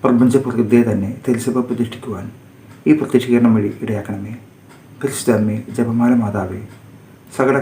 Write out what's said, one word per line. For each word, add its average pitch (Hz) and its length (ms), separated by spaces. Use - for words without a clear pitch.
പ്രപഞ്ച 123 400
പ്രകൃതിയെ 120 460
തന്നെ 98 200
തിരുസഭ 120 320
പ്രതിഷ്ഠിക്കുവാൻ 110 600
ഈ 151 100
പ്രത്യക്ഷീകരണം 120 580
വഴി 101 160
ഇടയാക്കണമേ. 104 520
പരിശുദ്ധമ്മേ, 107 580
ജപമാല 117 340
മാതാവേ, 98 400
സകല 135 260